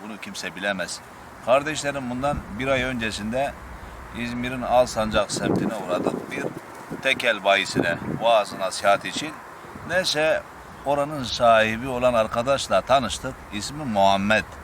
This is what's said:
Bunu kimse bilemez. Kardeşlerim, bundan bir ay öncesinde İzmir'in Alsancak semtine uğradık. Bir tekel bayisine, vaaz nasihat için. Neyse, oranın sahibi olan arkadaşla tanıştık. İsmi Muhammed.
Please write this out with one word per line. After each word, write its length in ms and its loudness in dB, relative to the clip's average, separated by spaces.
Bunu 140 -12
kimse 380 -10
bilemez. 440 -4
Kardeşlerim, 640 0
bundan 280 -2
bir 80 -2
ay 160 2
öncesinde 720 -4
İzmir'in 440 -6
Alsancak 720 2
semtine 440 0
uğradık. 560 -4
Bir 140 -6
tekel 420 0
bayisine, 540 4
vaaz 320 4
nasihat 520 2
için. 280 -6
Neyse, 520 2
oranın 380 0
sahibi 640 4
olan 260 2
arkadaşla 680 2
tanıştık. 520 0
İsmi 300 -6
Muhammed. 600 4